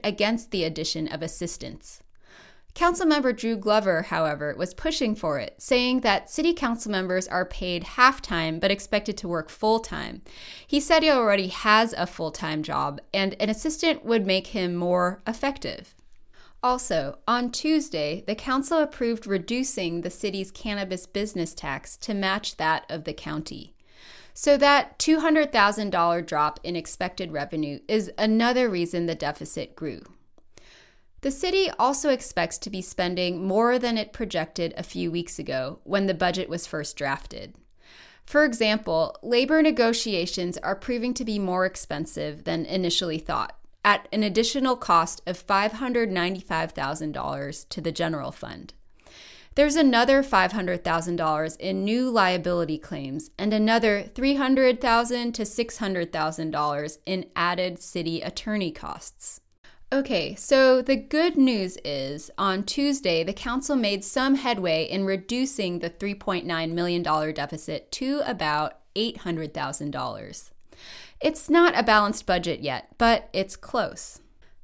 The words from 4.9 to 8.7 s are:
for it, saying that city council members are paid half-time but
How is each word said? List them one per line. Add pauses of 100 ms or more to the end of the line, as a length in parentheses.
for
it,
saying
that
city
council
members
are
paid
half-time
but